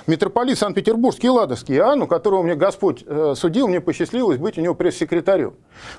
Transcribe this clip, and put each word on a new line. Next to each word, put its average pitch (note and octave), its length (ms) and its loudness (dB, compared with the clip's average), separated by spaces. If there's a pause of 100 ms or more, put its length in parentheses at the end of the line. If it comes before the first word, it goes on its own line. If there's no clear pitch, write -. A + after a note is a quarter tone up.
митрополит A3 500 0
Санкт-Петербургский A3+ 680 0
и B3+ 40 4
Ладожский C#3+ 440 0
Иоанн, A#3+ 280 4
у - 40 -4
которого F#3+ 360 2
мне E3+ 120 0
Господь, F#3 500 0
э, D3+ 300 0
судил, F#3 320 0
мне F3+ 140 0
посчастливилось F3 560 -2
быть D3 200 -4
у E3 40 -4
него E3+ 120 0
пресс-секретарем. E3+ 800 -2 (440)